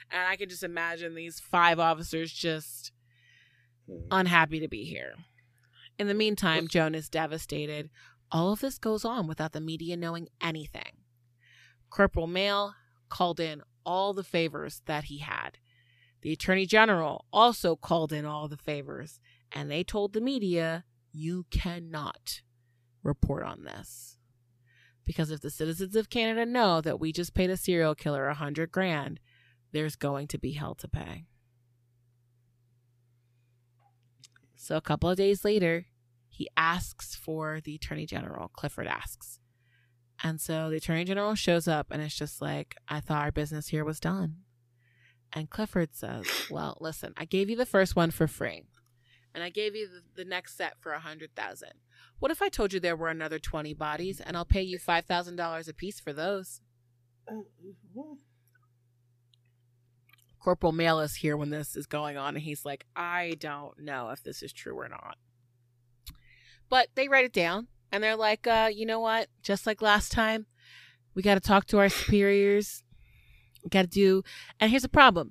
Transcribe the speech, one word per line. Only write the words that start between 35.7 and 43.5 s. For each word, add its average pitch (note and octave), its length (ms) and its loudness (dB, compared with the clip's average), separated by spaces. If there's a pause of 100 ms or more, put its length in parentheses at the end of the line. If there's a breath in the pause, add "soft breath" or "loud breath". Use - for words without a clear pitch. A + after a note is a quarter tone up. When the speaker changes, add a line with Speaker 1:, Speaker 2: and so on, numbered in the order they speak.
Speaker 1:
he - 280 -10
asks - 580 0
for D#3 480 -6
the D3+ 120 -12
Attorney D3+ 320 -8
General. - 420 -10
Clifford - 380 -8
asks. - 520 -10 (840)
And D#3+ 180 -4
so D#3+ 280 -2
the D#3 80 -2
Attorney E3 280 0
General G3+ 300 0
shows E3+ 320 2
up, D3 240 0
and D3+ 120 -6
it's D3+ 140 -8
just - 260 -8
like, D3 340 -6 (120)
"I D3 120 -4
thought D3 220 -2
our D3 100 0
business D3+ 360 -6